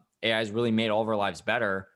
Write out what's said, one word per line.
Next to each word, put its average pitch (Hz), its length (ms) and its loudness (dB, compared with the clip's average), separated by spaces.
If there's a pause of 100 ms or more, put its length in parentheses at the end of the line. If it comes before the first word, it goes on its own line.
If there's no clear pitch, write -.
(240)
A 113 100 2
I 110 60 0
has 110 120 -2
really 117 200 0
made 110 180 2
all 107 120 2
of 107 60 -2
our 110 80 0
lives 101 260 -2
better, 101 540 -2